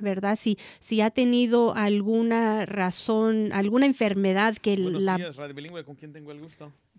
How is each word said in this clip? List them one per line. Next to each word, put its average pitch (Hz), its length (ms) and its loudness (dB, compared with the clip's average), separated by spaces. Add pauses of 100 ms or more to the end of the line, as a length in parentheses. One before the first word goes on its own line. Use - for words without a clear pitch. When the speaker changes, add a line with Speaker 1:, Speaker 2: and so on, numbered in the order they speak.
Speaker 1:
¿verdad? 202 320 0
Si, 214 240 -2 (200)
si 220 220 -2
ha 220 80 4
tenido 240 640 4
alguna 214 920 0
razón, 214 840 0
alguna 208 360 2
enfermedad 202 720 2
que 202 200 0
Speaker 2:
Buenos 185 240 -2
Speaker 1:
la 190 160 0
Speaker 2:
días, 170 200 -8
Radio 143 180 -12
Bilingüe, 160 280 -12
¿con 139 120 -18
quién 151 180 -18
tengo 151 180 -18
el 147 80 -16
gusto? 151 320 -20 (280)